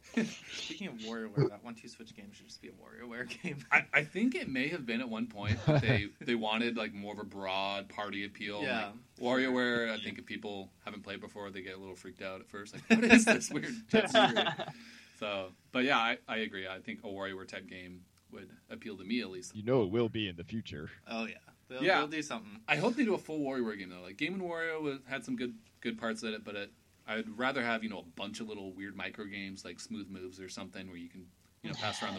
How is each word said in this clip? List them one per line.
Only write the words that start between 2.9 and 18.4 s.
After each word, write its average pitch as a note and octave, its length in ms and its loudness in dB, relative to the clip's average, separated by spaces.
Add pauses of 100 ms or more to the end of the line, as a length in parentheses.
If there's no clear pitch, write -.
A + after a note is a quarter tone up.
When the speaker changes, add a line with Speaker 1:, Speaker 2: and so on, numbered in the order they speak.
Speaker 2:
<laughs> - 140 -10
game. D3 160 -2 (120)
Speaker 3:
I, D3+ 220 8
I D3 120 8
think A3+ 300 2
it D#4 140 -2
may C3+ 200 2
have D#3+ 180 -2
been A#2 160 2
at B2+ 80 -4
one A2 160 -2
point G#2 400 0
that D3+ 160 8
they, G#2 240 4 (140)
Speaker 4:
<laughs> - 40 -
Speaker 3:
they B2+ 100 4
wanted, A2+ 440 2
like, G#2+ 160 -2
more G2+ 180 -6
of G2+ 60 -6
a G#2 60 -6
broad G2 680 -2
party G2+ 340 -2
appeal. G#2 380 -4
Speaker 2:
Yeah. A#2 240 2
Speaker 3:
Like, G#2 80 -10 (260)
WarioWare, B2 680 4
I A2 60 0
Speaker 4:
Yeah. G#2 60 -4
Speaker 3:
think G#2 160 -6
if - 60 -12
people G2+ 460 -6 (140)
haven't G#2 180 -8
played G2 180 -6
before, G2+ 300 -10
they F#2+ 100 -8
get F#2 160 -8
a - 20 -12
little F#2+ 180 -10
freaked F#2 260 -12
out F#2+ 180 -6
at - 80 -20
first. G#2 260 -12
Like, - 140 -10
"What A3+ 160 8
is A#3 220 10
this G#3 240 4
weird - 300 -2
Speaker 1:
<laughs> - 80 -16
Speaker 3:
jet A3 200 6
ski?" A3 260 8 (840)
So, G2 300 -2 (240)
but B2+ 120 4
yeah, C3+ 140 6
I, A#2 200 4 (100)
I A2+ 100 0
agree. G2+ 280 -4
I F#2 120 -6
think G2 260 -10
a A2 40 -8
WarioWare F#2+ 400 -6
type F#2+ 200 -10
game F2+ 340 -14 (300)
would F#2+ 160 -14 (220)